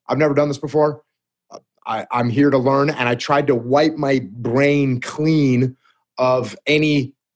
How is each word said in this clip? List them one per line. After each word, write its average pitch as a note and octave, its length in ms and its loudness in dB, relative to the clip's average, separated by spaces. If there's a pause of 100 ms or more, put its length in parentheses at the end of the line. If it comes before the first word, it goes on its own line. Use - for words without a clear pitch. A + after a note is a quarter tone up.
I've C3 120 -2
never D3 160 2
done D3 140 2
this C#3 100 -6
before. D3+ 440 -2 (840)
I, A2 240 -6
I'm A#2+ 180 -2
here C#3+ 220 2
to C#3 80 2
learn." C#3 320 2
And C3 180 -2
I A#2+ 60 0
tried C#3+ 320 -2
to C#3 80 2
wipe C#3 420 2
my C#3 240 0 (120)
brain C3 680 0
clean C3+ 760 0 (400)
of B2+ 380 0 (100)
any D3+ 460 0 (240)